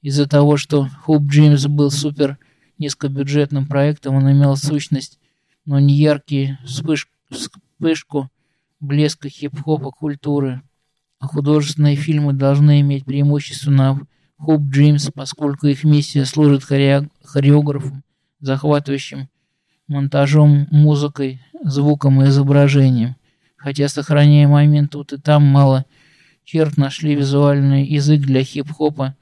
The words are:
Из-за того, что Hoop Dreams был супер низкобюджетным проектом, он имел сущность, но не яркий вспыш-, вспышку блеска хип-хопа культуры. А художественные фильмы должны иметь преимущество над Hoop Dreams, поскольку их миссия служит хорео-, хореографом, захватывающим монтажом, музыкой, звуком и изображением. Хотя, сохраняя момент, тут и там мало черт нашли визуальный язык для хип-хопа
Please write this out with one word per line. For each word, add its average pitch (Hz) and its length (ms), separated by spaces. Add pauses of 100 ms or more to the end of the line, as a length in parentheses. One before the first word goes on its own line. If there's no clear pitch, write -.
Из-за 143 240
того, 147 300
что 143 300 (200)
Hoop 156 140
Dreams 143 460
был 147 220
супер 143 480 (400)
низкобюджетным 143 880
проектом, 143 500
он 135 160
имел 139 240
сущность, 143 640 (480)
но 139 140
не 143 160
яркий 143 680
вспыш-, 143 440 (240)
вспышку - 960 (500)
блеска 147 500
хип-хопа 143 600
культуры. 143 720 (580)
А 131 80
художественные 147 680
фильмы 147 380
должны 143 480
иметь 139 220
преимущество 143 680
над 135 320 (360)
Hoop 151 200 (100)
Dreams, 147 440
поскольку 143 540
их 139 160
миссия 147 420
служит 143 380
хорео-, 139 460 (140)
хореографом, 143 800 (380)
захватывающим 139 840 (600)
монтажом, 143 840
музыкой, 147 720 (220)
звуком 143 580
и 139 60
изображением. 139 880 (400)
Хотя, 143 320
сохраняя 147 600
момент, 147 440
тут 147 220
и 139 40
там 147 280
мало 139 400 (580)
черт 156 340
нашли 147 380
визуальный 139 720
язык 147 340
для 135 220
хип-хопа 147 800